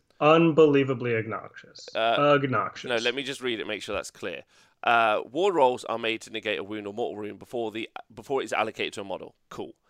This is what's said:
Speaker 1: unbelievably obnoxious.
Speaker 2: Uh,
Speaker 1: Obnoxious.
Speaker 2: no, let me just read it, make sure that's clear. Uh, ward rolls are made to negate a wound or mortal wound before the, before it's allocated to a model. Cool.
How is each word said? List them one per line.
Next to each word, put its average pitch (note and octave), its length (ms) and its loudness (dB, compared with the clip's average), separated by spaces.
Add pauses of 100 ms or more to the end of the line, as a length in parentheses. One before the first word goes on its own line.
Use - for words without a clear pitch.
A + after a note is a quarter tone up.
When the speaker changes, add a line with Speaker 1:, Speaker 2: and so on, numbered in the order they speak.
(200)
Speaker 1:
unbelievably C#3+ 960 4
obnoxious. - 760 -8
Speaker 2:
Uh, A2+ 220 2 (200)
Speaker 1:
Obnoxious. B2+ 540 -2
Speaker 2:
no, A#2+ 60 2
let A#2+ 200 2
me C#3 80 -6
just B2 180 -8
read A#2+ 180 -2
it, D#2 80 -4
make G#2 160 -6
sure G#2 120 -8
that's - 160 -6
clear. E2+ 320 -10 (400)
Uh, A2+ 380 4 (100)
ward F3+ 240 0
rolls B2+ 300 4
are A2+ 120 -2
made A2+ 240 -2
to - 80 -20
negate G#2+ 300 -4
a F#2 40 -6
wound G#2 220 -8
or G2+ 80 -8
mortal G#2 280 -6
wound G#2 180 -12
before A2+ 320 -6
the, A2 180 -8 (240)
before B2 280 -4
it's A2 120 -6
allocated G#2+ 400 -2
to A2 80 -10
a - 20 -10
model. F#2 320 -10 (140)
Cool. - 240 -10 (160)